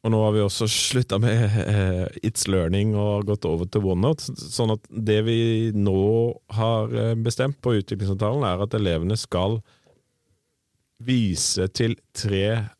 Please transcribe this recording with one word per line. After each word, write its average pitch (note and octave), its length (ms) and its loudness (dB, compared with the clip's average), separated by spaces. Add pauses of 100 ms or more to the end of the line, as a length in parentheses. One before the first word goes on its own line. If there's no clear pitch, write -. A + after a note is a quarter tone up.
og A2+ 140 0
nå A2 100 4
har G#2+ 80 4
vi G#2+ 80 4
også G#2 320 0
sluttet A#2 480 0
med, A2 400 2
eh, F#2 460 0 (180)
It's - 240 -2
Learning F#2+ 480 2
og G#2 320 0
gått G#2 200 -4
over E2 200 -2
til G#2 160 -2
OneNote, F#2+ 400 0
s-, - 320 -12
sånn A2+ 160 0
at A2 160 -6
det G#2+ 380 0
vi A#2 140 2 (360)
nå G2 240 2 (560)
har, A2+ 400 0
eh, A2+ 240 0
bestemt B2+ 400 -2
på A#2+ 160 2
utviklingssamtalen G2+ 720 -2
er F2+ 160 0
at A2 140 -4
elevene F#2 420 0
skal G2+ 400 -2 (1400)
vise G#2+ 760 0
til A#2 200 0 (200)
tre G#2 640 -2